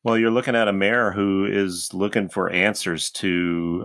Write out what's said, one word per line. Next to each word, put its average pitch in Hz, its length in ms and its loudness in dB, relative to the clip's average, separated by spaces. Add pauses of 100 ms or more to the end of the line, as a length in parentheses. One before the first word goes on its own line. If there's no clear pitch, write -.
Well, 113 140 2
you're 113 140 4
looking 123 240 0
at 110 140 4
a 101 40 0
mayor 104 380 2
who 98 320 0
is 98 500 -2
looking 101 360 -2
for 92 200 -2
answers 92 640 -2
to 87 720 -2